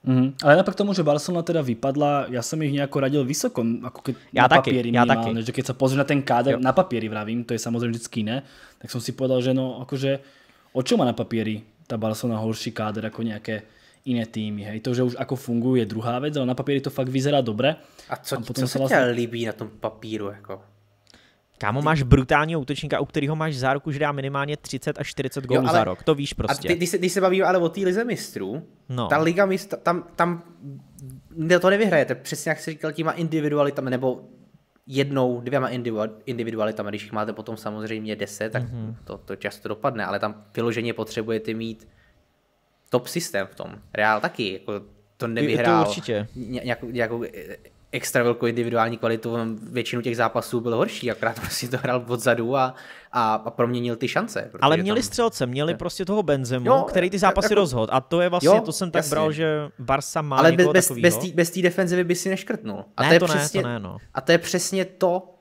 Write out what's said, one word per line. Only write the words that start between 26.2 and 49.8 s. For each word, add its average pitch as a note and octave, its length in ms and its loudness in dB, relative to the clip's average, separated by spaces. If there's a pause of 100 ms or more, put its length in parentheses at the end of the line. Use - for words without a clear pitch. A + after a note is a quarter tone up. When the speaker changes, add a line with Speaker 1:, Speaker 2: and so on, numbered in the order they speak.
Speaker 3:
a - 40 -10
Speaker 2:
prostě. - 320 -2
Speaker 3:
ty, E3+ 80 2
když E3+ 140 -2
se, G3+ 80 -2
když F3 160 2
se G3 80 0
bavíme F#3 240 4
ale F#3 120 4
o E3+ 120 4
té F#3+ 120 -6
Lize F#3+ 220 2
mistrů, C#3 600 -6 (260)
Speaker 2:
No. B2 180 -2
Speaker 3:
ta C#3+ 100 2
Liga E3+ 300 4
mistr-, F#3+ 300 -4
tam, F3 260 0 (120)
tam E3+ 280 0 (920)
ne, E3 240 4
to F#3 100 6
nevyhrajete, F3 460 4
přesně - 340 -8
jak D#3 100 -2
jsi - 120 -8
říkal, D#3 200 -6
těma D#3+ 200 -2
individualitama, D3 800 0
nebo B2+ 320 0 (640)
jednou, C3+ 540 0
dvěma B2+ 280 0
individu-, A2+ 440 -4 (120)
individualitama, A2 640 -4
když G#2 140 -8
jich - 80 -14
máte G#2+ 220 -4
potom A2 240 -10
samozřejmě G#2+ 580 -6
deset, G#2+ 360 -6
tak B2 120 -4
Speaker 2:
Mhm. A2+ 400 -8
Speaker 3:
to, G2+ 140 -12
to - 180 -10
často - 340 -8
dopadne, G#2+ 360 -4
ale G2 140 -2
tam G#2+ 240 -4 (120)
vyloženě A#2 380 -2
potřebujete A2 600 -4
mít A2+ 340 -8 (1040)
top B2 180 -2
systém G2+ 400 -4
v - 80 -20
tom. - 200 -12 (180)
Real G#2+ 280 4
taky, A2 320 -2
jako G2+ 260 -6
to - 0 -
Speaker 2:
I-, G2 40 -14
i - 340 -20
to A#2+ 100 -4
Speaker 3:
nevyhrál A2+ 600 2
Speaker 2:
určitě. G#2+ 480 -4
Speaker 3:
ně-, B2 300 -8
nějakou, B2 240 -6
nějakou, A#2 340 -2
eh, - 60 -10 (680)
extra B2+ 280 0
velkou A#2+ 220 2
individuální A#2 520 0
kvalitu, A2+ 360 -2
on A2+ 220 -4 (160)
většinu A#2+ 300 -4